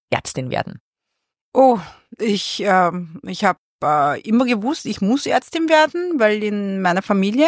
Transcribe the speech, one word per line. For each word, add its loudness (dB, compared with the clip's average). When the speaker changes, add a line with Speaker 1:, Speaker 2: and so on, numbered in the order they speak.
Speaker 1:
Ärztin -6
werden? -6
Speaker 2:
Oh, 4
ich, -2
ähm, 0
ich -8
hab, 0
äh, 0
immer 2
gewusst, -2
ich -6
muss 0
Ärztin -2
werden, 2
weil 2
in -4
meiner 0
Familie, 2